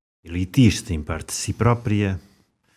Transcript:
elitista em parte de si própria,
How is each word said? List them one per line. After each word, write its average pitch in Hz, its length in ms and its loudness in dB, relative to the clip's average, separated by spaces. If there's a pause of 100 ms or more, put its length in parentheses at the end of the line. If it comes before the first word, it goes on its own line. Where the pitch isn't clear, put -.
(220)
elitista 92 680 2
em 78 80 -4
parte 78 280 -8
de - 40 -14
si - 220 -8
própria, 107 680 0 (560)